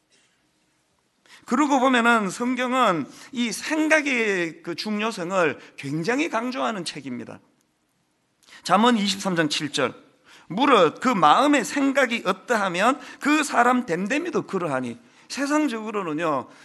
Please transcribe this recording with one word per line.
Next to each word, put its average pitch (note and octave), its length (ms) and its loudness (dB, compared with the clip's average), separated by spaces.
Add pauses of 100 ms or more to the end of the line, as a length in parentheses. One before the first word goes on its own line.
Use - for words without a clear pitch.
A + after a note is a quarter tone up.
(1500)
그러고 C4+ 340 2
보면은 A#3 500 4
성경은 A#3+ 800 0 (240)
이 A#3+ 200 -2
생각의 B3+ 1120 0
그 E3 140 -8
중요성을 F#3+ 840 -2 (160)
굉장히 F3 540 -4
강조하는 A#3+ 560 -4
책입니다. A#2+ 540 -12 (1200)
잠언 A3+ 360 4
이십삼 G3 380 -2
장 E3 140 2
칠 D3+ 240 -6
절. B2+ 200 -2 (540)
"무릇 G3 520 4
그 - 100 0
마음의 F#3+ 560 4
생각이 C4+ 600 0
어떠하면 G3 720 0 (200)
그 D4 240 2
사람 B3 420 2
됨됨이도 G#3 580 -2
그러하니." C3 560 -4 (300)
세상적으로는요, G#3+ 1200 -2 (180)